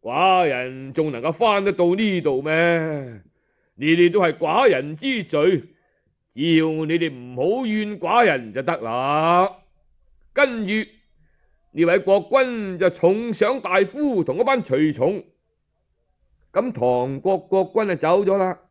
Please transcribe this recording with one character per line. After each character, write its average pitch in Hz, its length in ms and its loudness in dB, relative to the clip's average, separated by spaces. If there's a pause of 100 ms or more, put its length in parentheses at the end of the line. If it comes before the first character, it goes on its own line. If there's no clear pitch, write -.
寡 180 460 2
人 131 460 -6
仲 156 180 -2
能 117 100 -6
夠 156 120 -2
返 202 320 0
得 196 80 0
到 175 240 2
呢 202 240 0
度 139 200 0
咩？ 156 800 -2 (540)
你 135 120 -6 (100)
哋 175 160 4
都 202 80 2
係 170 140 2
寡 175 360 2
人 156 260 -4
之 240 280 -6
罪， 156 400 0 (720)
只 160 220 0
要 160 100 2
你 160 320 -4
哋 165 140 -4
唔 123 220 -16
好 202 320 -2
怨 214 320 -4
寡 202 260 2
人 123 300 -2
就 131 80 -6
得 165 180 -4
啦。」 147 760 0 (760)
跟 240 360 0
住， 202 40 -2 (1000)
呢 160 120 2
位 175 140 4
國 196 320 2
君 233 480 0
就 180 120 2
重 208 420 0
賞 233 280 0
大 190 200 2 (100)
夫 262 320 -2
同 135 160 -2
嗰 240 60 2
班 262 180 0
隨 151 320 0
從。 165 300 -2 (1300)
咁 226 200 -2
唐 123 480 0
國 185 180 0
國 190 360 -2
君 214 140 0
就 180 80 -2
走 180 280 2
咗 196 120 2
啦。 185 240 -2 (100)